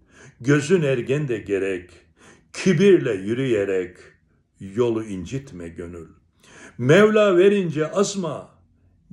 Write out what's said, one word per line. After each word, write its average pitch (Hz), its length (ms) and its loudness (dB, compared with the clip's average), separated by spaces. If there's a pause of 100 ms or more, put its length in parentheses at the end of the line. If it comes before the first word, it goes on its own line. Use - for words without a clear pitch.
(420)
gözün 147 400 2
ergen 135 460 -2
de 117 100 -4
gerek. 95 520 -6 (640)
Kibirle 170 600 4
yürüyerek 98 840 -2 (600)
yolu 110 440 -2
incitme 90 680 -12
gönül. 85 380 -16 (680)
Mevla 202 600 4
verince 175 540 2
azma, 170 580 -4 (640)